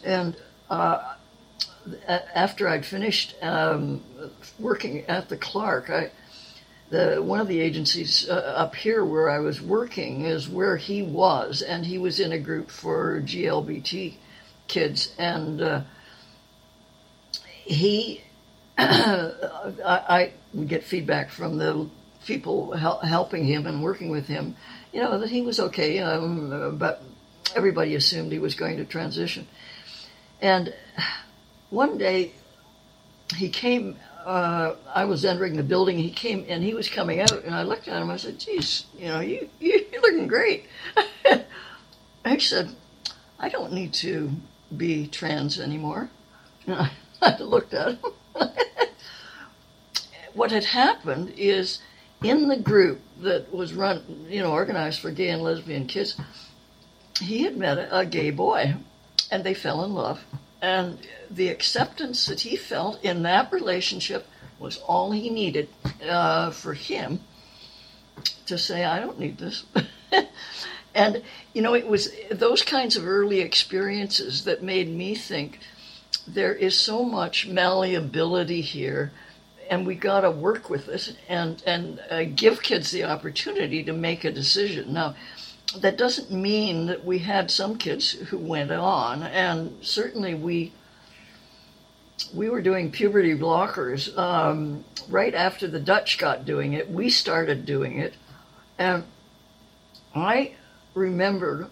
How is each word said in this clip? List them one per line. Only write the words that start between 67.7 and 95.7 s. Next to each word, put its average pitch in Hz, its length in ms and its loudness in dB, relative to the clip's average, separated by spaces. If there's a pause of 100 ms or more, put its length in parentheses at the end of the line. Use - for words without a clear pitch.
to 175 120 -4
say, 175 260 -2
"I 165 140 2
don't 247 220 -6
need - 180 -6
this." - 260 -8 (480)
<laughs> 381 140 4 (720)
And, 214 260 6 (300)
you 220 100 2
know, 240 120 6
it 240 140 4
was 208 240 4 (180)
those 226 320 4
kinds 262 340 2
of 165 100 -2
early 202 340 4
experiences 196 1040 0
that 180 180 0
made 185 260 0
me 180 280 -4
think 151 420 -6 (680)
there 190 280 0
is 190 240 2
so 220 260 2
much 214 440 -2
malleability 180 1120 2
here, 139 500 -4 (580)
and 180 180 0
we 185 100 -2
gotta 196 340 4
work 175 400 0
with 139 180 -4
it - 280 -6 (120)
and, 170 380 -2
and, 175 340 -2 (100)
uh, 165 120 0 (120)
give 220 280 6
kids 160 300 0
the 175 100 -2
opportunity 156 800 -2
to 156 100 -4
make 170 320 -2
a 151 60 0
decision. 151 600 0
Now, 156 240 -2 (640)
that 196 180 4
doesn't 247 320 2
mean 190 560 2
that 170 180 -2
we 185 140 2
had 190 320 0
some 208 260 0
kids - 360 -2
who 185 260 -6
went 156 320 -2
on, 160 540 2
and 170 600 0
certainly 208 500 -2
we, 165 380 -2 (1600)
we 202 160 -2
were 233 140 0
doing 180 300 2
puberty 190 420 4
blockers, 160 840 0
um, 156 680 0 (240)
right 190 260 2
after 185 320 0
the 160 140 -4